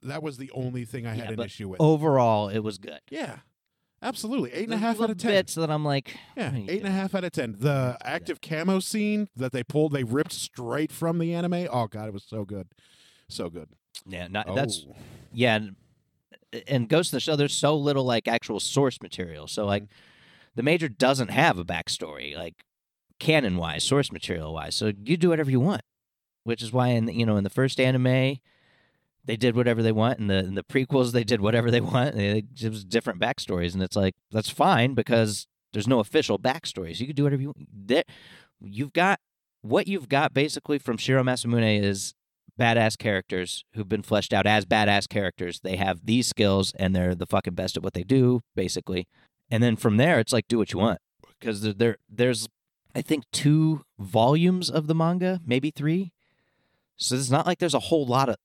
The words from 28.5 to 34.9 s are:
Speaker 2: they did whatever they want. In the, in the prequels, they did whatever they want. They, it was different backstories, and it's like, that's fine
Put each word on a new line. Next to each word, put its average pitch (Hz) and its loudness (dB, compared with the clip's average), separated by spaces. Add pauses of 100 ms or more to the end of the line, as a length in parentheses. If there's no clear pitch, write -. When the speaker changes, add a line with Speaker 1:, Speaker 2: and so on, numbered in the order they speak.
Speaker 2:
they 113 -2
did 117 2
whatever 117 2
they 113 4
want. 110 2
In 107 -4
the, 95 2
in 95 -4
the 98 -4
prequels, 131 2
they 120 2
did 110 0
whatever 113 2
they 117 4
want. 131 0
They, 104 0 (180)
it 113 -2
was 107 -8
different 113 -2
backstories, 90 -2
and 95 -2
it's 90 -4
like, 95 2 (160)
that's 107 -2
fine 139 2